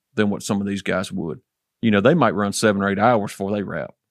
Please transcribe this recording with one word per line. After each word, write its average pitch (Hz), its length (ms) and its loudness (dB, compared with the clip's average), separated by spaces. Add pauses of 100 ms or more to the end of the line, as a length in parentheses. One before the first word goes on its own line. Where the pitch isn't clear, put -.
(140)
than 107 140 2
what 98 140 -4
some 101 180 -2
of 101 60 -4
these 101 160 -6
guys 92 300 -4
would. 82 280 -8 (400)
You 113 100 2
know, 101 120 4
they 139 120 6
might 117 200 4
run 101 180 -2
seven 98 300 2
or 98 80 0
eight 98 80 -2
hours 107 340 2
before 98 200 -6
they 104 100 -4
wrap, 82 320 -8 (160)